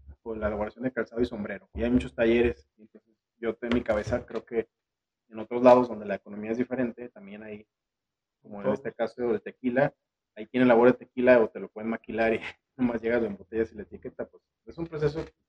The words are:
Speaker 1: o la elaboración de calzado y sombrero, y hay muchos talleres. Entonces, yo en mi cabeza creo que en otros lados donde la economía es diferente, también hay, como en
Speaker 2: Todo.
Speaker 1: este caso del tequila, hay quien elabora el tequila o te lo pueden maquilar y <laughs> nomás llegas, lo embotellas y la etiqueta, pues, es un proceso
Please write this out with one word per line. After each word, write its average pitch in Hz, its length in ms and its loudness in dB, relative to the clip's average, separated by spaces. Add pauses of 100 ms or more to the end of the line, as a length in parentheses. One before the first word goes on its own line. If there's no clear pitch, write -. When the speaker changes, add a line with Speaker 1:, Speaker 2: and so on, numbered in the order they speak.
(240)
Speaker 1:
o 113 120 -8
la 107 120 -6
elaboración 107 360 -6
de 131 80 -4
calzado 117 300 -6
y 123 40 2
sombrero, 104 480 -10
y 110 100 -4
hay 117 60 0
muchos 127 240 0
talleres. 120 540 2 (100)
Entonces, 107 380 -20 (220)
yo 113 240 -6
en 120 120 -4
mi 123 80 0
cabeza 117 440 -2
creo 113 200 -10
que 117 220 -4 (600)
en 110 100 -14
otros 120 240 -4
lados 123 240 8
donde 107 180 -10
la 101 100 -4
economía 104 360 -10
es 117 60 -2
diferente, 123 520 -4
también 104 340 -18
hay, 107 220 -16 (760)
como 104 160 -18
en 101 80 -12
Speaker 2:
Todo. 104 80 0
Speaker 1:
este 107 200 -8
caso 117 360 -6
del 104 120 -2
tequila, 127 520 -2 (420)
hay 110 120 -14
quien 123 160 2
elabora 123 280 8
el 123 60 -2
tequila 123 440 4
o 110 80 2
te 104 100 -12
lo 95 100 -10
pueden 110 200 -8
maquilar 113 440 -2
y 107 60 -2
<laughs> - 200 -14 (180)
nomás 117 240 -2
llegas, 117 200 0
lo 113 60 -2
embotellas 110 440 -4
y 107 40 -20
la 101 80 -12
etiqueta, - 420 -14
pues, - 160 -20 (240)
es 113 140 -18
un 170 80 -8
proceso 151 360 -4 (260)